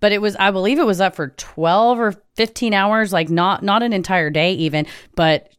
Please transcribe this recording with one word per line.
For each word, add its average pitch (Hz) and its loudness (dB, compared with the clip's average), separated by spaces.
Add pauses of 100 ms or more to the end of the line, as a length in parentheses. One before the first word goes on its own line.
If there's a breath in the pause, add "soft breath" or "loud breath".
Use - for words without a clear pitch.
But 208 2
it 202 -2
was, 208 -2
I 196 2
believe 202 0
it 330 2
was 185 0
up 190 0
for 147 -6 (100)
twelve 208 0
or 214 -2 (220)
fifteen 220 -2
hours, 202 0
like, 165 0
not, 175 0
not 202 0
an 233 -2
entire 180 -2
day 160 0
even. 151 -2 (300 loud breath)
But 160 0